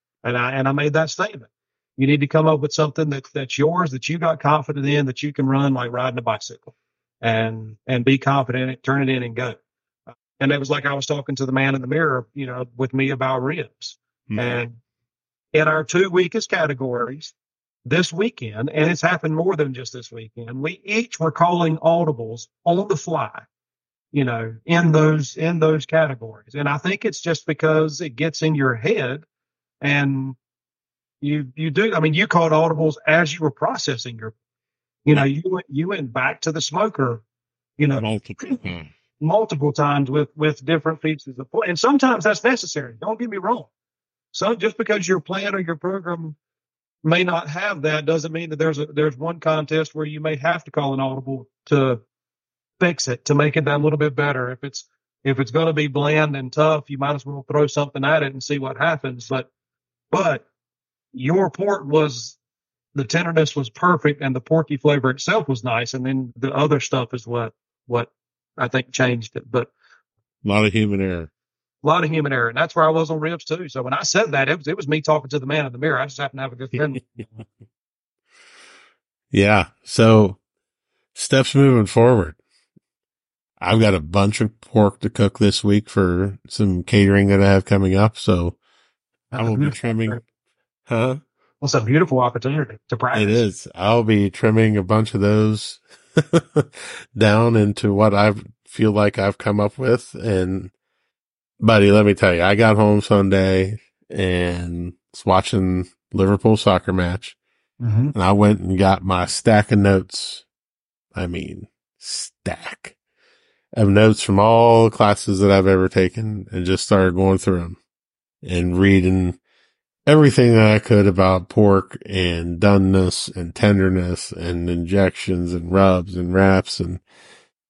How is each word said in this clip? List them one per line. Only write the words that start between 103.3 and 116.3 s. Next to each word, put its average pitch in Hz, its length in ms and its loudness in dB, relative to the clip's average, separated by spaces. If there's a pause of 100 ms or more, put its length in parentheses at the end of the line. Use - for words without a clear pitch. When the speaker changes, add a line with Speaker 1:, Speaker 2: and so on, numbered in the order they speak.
Speaker 2:
and 87 840 -4 (200)
was - 120 -20
watching 92 640 2 (260)
Liverpool 101 440 4
soccer 95 360 2
match. 90 420 -4 (460)
Speaker 1:
Mm-hmm. 120 320 2
Speaker 2:
And 101 100 -2
I 95 80 4
went 104 280 4
and 90 180 -2
got 95 260 2
my 92 220 0
stack 104 460 2
of 107 80 4
notes. - 680 0 (680)
I 90 120 -4
mean, - 400 -10 (300)
stack - 1000 -12 (800)
of 104 160 4
notes 107 320 6
from 98 180 2
all 113 460 8
the 110 100 0
classes 101 440 2
that 98 120 6
I've 98 160 6
ever 95 220 4
taken, 101 600 -2